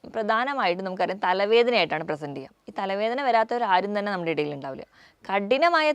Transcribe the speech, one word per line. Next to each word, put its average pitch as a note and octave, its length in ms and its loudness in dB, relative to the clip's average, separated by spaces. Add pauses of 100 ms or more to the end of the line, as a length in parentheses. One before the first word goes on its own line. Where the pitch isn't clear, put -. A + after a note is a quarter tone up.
(160)
പ്രധാനമായിട്ടും A3 720 0
നമുക്കറിയാം F#3 360 -2
തലവേദനയായിട്ടാണ് G3 840 2
പ്രസന്റ് D3 280 -6
ചെയ്യുക. C3+ 140 -14 (180)
ഈ - 100 -18
തലവേദന G#3 480 -2
വരാത്തവർ A#3 360 2 (100)
ആരും G3+ 260 2
തന്നെ G3+ 140 -4
നമ്മുടെ E3+ 200 -2
ഇടയിൽ D3 240 -2
ഉണ്ടാവില്ല. C3+ 280 -12 (440)
കഠിനമായ C#4 640 2